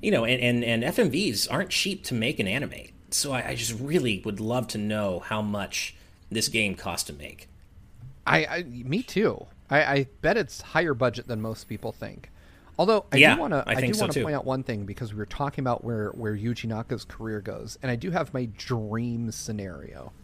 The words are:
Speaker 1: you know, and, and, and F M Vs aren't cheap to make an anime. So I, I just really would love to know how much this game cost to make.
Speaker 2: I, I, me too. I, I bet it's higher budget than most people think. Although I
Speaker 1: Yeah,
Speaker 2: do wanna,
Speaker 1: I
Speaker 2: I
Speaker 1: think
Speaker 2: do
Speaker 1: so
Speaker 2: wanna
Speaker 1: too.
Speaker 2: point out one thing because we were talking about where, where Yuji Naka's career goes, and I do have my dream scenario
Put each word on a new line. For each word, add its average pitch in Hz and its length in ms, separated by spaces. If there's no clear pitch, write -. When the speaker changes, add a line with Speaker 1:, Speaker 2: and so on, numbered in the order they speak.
Speaker 1:
you 214 100
know, 117 140
and, 123 160
and, 120 220
and 117 200
F 165 160
M 202 100
Vs 135 380
aren't 175 240
cheap - 340
to - 80
make 117 260
an 101 80
anime. 95 420
So - 220
I, 123 180
I 131 60
just 117 240
really 131 460
would 101 140
love 113 300
to - 80
know 104 420
how 107 220
much 104 540
this 107 180
game 104 280
cost - 320
to - 60
make. - 340
Speaker 2:
I, 160 180
I, 165 180
me 131 380
too. 185 460
I, 147 120
I 139 240
bet 170 160
it's 170 240
higher 160 320
budget 120 340
than 110 140
most 110 260
people 110 260
think. - 360
Although 196 320
I - 80
Speaker 1:
Yeah, 143 180
Speaker 2:
do 339 60
wanna, 196 240
Speaker 1:
I - 60
Speaker 2:
I 110 40
Speaker 1:
think 127 180
Speaker 2:
do 214 60
Speaker 1:
so - 40
Speaker 2:
wanna 185 100
Speaker 1:
too. 135 100
Speaker 2:
point 147 120
out 135 100
one 131 160
thing 104 240
because 104 280
we 107 40
were 107 80
talking 143 380
about 123 220
where, 110 240
where 107 260
Yuji 110 300
Naka's 110 400
career 110 340
goes, 104 420
and 131 80
I 123 60
do 147 160
have 165 220
my 127 240
dream 117 760
scenario 87 800